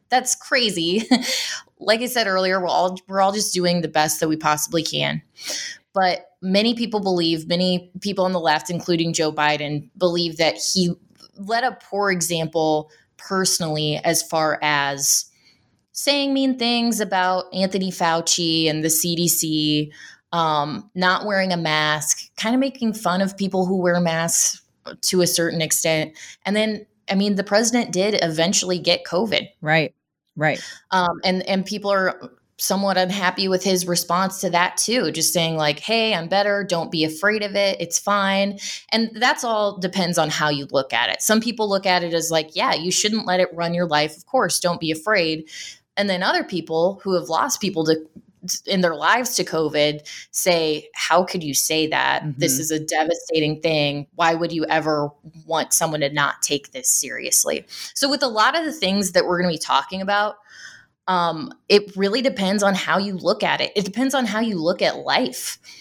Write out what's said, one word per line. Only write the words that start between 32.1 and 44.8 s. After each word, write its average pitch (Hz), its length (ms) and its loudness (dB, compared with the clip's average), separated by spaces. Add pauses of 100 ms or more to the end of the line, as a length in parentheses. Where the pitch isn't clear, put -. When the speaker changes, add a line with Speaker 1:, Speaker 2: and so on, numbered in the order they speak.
Speaker 1:
somewhat 196 380 0
unhappy 185 520 0
with 185 160 2
his 185 220 2
response 175 540 0
to 175 100 -2
that 175 260 2
too, 220 340 0
just 156 220 0
saying 165 240 0
like, 151 240 0
"Hey, 220 340 0
I'm 165 140 -4
better. 202 340 2
Don't 170 300 -4
be 165 100 0
afraid 202 400 0
of 202 140 -4
it. 196 240 2
It's 170 180 -2
fine." 202 640 0 (300)
And 220 240 0
that's 254 280 0
all 214 360 0
depends 180 380 -2
on 156 140 2
how 151 180 0
you 143 220 -2
look 135 220 0
at 117 180 2
it. - 120 -4
Some 220 180 2
people 214 280 -2
look 196 180 0
at 180 180 2
it 165 100 -2
as 160 160 0
like, 156 240 0
"Yeah, 233 200 0
you 160 180 -2
shouldn't 214 340 0
let 185 140 2
it 180 120 0
run 170 220 -4
your 175 140 0
life. 151 280 2
Of - 100 -20
course, 220 340 0
don't 175 200 -2